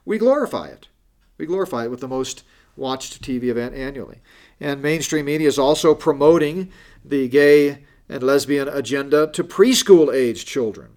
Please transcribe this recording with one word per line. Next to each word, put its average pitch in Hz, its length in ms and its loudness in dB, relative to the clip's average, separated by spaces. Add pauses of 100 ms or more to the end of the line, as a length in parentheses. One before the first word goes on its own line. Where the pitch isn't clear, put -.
We 208 120 -4
glorify 226 500 0
it. 65 200 -20 (500)
We 156 80 -10
glorify 170 400 -4
it 120 60 -8
with 123 80 -10
the 135 80 -12
most 131 360 -8 (340)
watched 131 460 -10
T 127 140 -6
V 123 120 -4
event 120 240 -6
annually. 135 460 -12 (400)
And 143 220 -6
mainstream 151 440 -4
media 151 220 0
is 135 120 2
also 151 360 2
promoting 156 760 2 (320)
the 135 240 -2
gay 143 560 4 (240)
and 135 140 -12
lesbian 139 460 0
agenda 139 600 -2
to 165 160 -6
preschool 185 720 4
age 120 320 -2
children. 98 520 -6